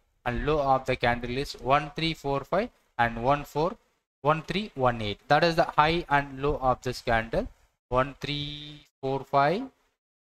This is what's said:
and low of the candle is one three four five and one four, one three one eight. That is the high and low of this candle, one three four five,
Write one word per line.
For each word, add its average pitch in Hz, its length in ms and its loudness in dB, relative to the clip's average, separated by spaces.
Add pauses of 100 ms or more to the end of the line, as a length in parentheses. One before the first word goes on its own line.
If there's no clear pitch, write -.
(240)
and 120 200 -2
low 151 160 2
of 135 260 2
the 127 100 0
candle 120 420 0
is 143 140 -6
one 143 420 0
three 160 200 -4
four 139 260 -4
five 190 280 -2 (300)
and 117 240 0
one 143 220 2
four, 165 320 -2 (460)
one 151 200 2
three 202 320 -6
one 123 260 2
eight. 104 280 -4
That 151 160 4
is 170 100 2
the 165 100 4
high 165 440 0
and 139 340 -2
low 143 180 -2
of 127 220 0
this 123 180 -6
candle, 117 460 0 (440)
one 131 300 0
three 147 680 -8 (140)
four 135 200 -2
five, 147 420 2 (680)